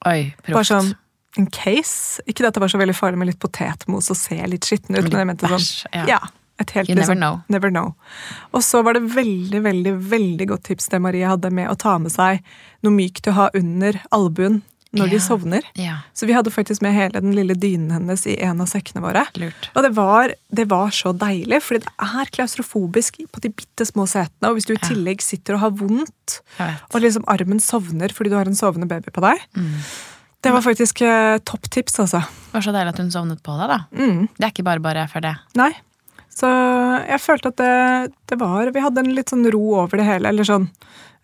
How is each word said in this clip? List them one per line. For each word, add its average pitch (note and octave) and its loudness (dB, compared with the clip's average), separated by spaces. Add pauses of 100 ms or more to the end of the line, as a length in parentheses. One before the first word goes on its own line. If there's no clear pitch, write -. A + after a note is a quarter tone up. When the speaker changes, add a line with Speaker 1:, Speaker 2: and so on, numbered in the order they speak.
Speaker 1:
Oi, D3+ 0
proft. E3 -2
Speaker 2:
Bare G#3+ 2
sånn, G3 2 (440)
in G3 4
case. - -4
Ikke B3+ -4
det A#3+ 4
at G#3+ 0
det G3+ 0
var F#3+ 0
så G3+ 0
veldig F#3 2
farlig F3+ 0
med F3+ 0
litt F3+ -4
potetmos - -4
og F#3+ -2
se E3 -6
litt F3+ -4
skitten G3 -2
ut, F#3+ 2
Speaker 1:
Litt E3 0
Speaker 2:
men G3 0
jeg F#3 0
mente F3 -4
sånn, F#3 0
Speaker 1:
bæsj, - -4
ja. E3+ -4
Speaker 2:
ja, A#3 4 (400)
et G#3+ -4
helt G3 -2
Speaker 1:
You F3+ 4
never F#3 4
Speaker 2:
liksom, F#3 0
Speaker 1:
know. E3 -2
Speaker 2:
never G3 2
know. E3 -2 (600)
Og B3 2
så A#3+ 4
var A#3 4
det A#3+ 2 (100)
veldig, G3+ 0
veldig, F#3+ 0 (120)
veldig F#3+ 0
godt G3 -4
tips - -6
det F#3 0
Marie F#3 0
hadde F#3 0
med F3+ -2
å F#3+ -2
ta G3 2
med D#3+ -4
seg F#3 2 (400)
noe G#3 4
mykt F#3 0
å G3+ 2
ha G3 4
under F#3+ 0 (120)
albuen G3 2 (320)
når G3 2
de G3+ 2
Speaker 1:
Ja. G3 2
Speaker 2:
sovner. F#3+ 0 (100)
Speaker 1:
Ja. E3+ -6 (180)
Speaker 2:
Så A3 -4
vi A#3 6
hadde A3+ 2
faktisk G#3 -2
med G3+ 2
hele G3+ 2
den G3 0
lille F#3+ 2
dynen F3+ 0
hennes F3 -2
i - -2 (100)
en F3 0
av F3+ -2
sekkene - -6
våre. F#3+ 0 (100)
Speaker 1:
Lurt. - -10
Speaker 2:
Og C4 2
det C#4 6
var, G#3+ 4 (180)
det A3 0
var G3 2
så F#3 -2
deilig, G#3 0
fordi A#3 0
det - -12
er A#3 -4
klaustrofobisk A3+ -2 (160)
på - -14
de A#3 -4
bitte - -8
små G3+ -2
setene, G3 -2
og - 2
hvis - -4
du A3 2
i - -2
Speaker 1:
Ja. - -6
Speaker 2:
tillegg F#3+ -2
sitter - -4
og G3+ 0
har G#3+ 2
vondt, G#3 -4 (180)
Speaker 1:
Jeg F3 -2
vet. D#3 -10
Speaker 2:
og A#3 2
liksom A3+ 2
armen G3 0
sovner F3+ -2
fordi G#3 -2
du G3+ 0
har G3 2
en G3 0
sovende F3+ 0
baby E3+ -6
på - -6
deg. C#4 4 (160)
Speaker 1:
Mm. D3+ -4 (600)
Speaker 2:
Det C4 4
var B3 6
faktisk, A#3 2
eh, A3 4
topp - -10
tips, - -2
altså. F3+ 2
Speaker 1:
Det - -12
var A3 -2
så G#3 -2
deilig F#3 0
at E3 -8
hun F3+ -2
sovnet E3+ -6
på D3 -8
deg, G3 -4
da. A3+ 0 (180)
Speaker 2:
Mm. G#3 2
Speaker 1:
Det G#3+ 0
er A3 -2
ikke F#3 -8
bare E3+ 0
bare D#3+ -2
for D#3+ -6
det. D#3+ -4 (220)
Speaker 2:
Nei. C4 4 (580)
Så - -4 (600)
jeg C#4 0
følte C#4+ 2
at B3 -4
det, B3+ 2 (140)
det B3 -2
var, G#3+ 0
vi C4+ -2
hadde C4+ 2
en C4 0
litt C4 -2
sånn A#3+ 2
ro G#3+ 2
over G#3 0
det G#3+ 4
hele, G3+ 2
eller G#3 2
sånn, G3 2 (540)